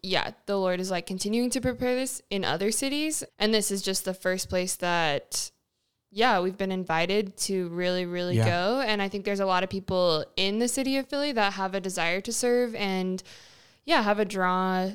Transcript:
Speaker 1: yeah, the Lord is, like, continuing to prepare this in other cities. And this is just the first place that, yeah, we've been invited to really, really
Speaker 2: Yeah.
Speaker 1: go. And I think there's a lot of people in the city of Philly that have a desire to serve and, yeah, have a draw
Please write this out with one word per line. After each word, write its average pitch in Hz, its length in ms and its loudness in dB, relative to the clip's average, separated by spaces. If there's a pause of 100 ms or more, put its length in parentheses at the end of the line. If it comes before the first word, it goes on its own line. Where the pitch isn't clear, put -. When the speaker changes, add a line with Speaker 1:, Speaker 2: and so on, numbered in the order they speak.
Speaker 1:
yeah, 185 280 0 (140)
the 202 120 0
Lord 180 240 2
is, 190 100 -4
like, 175 160 -2
continuing 214 440 -2
to 247 100 -2
prepare 247 340 0
this 254 340 -4
in 196 140 -2
other 170 280 0
cities. 294 520 -2 (160)
And 214 140 2
this 208 180 0
is 196 100 -2
just 190 240 -2
the 185 80 -2
first 185 360 -4
place 185 280 -2
that, 165 760 -2 (600)
yeah, 214 280 4
we've 185 180 -2
been 190 140 -2
invited 185 680 0
to 185 320 -2
really, 180 360 0
really 175 320 0
Speaker 2:
Yeah. 113 120 4
Speaker 1:
go. 190 320 2
And 214 200 0
I 196 80 0
think 196 160 -6
there's 202 160 0
a 196 40 2
lot 185 180 2
of 190 60 -2
people 180 560 2 (100)
in 196 240 0
the 240 80 2
city 269 300 0
of 269 100 -4
Philly 285 260 -2
that 202 200 2
have 190 220 -2
a 196 60 -2
desire 180 400 -2
to 233 120 -6
serve 247 420 2
and, 185 460 -2 (640)
yeah, 294 180 4
have 208 180 2
a 214 60 2
draw 185 680 0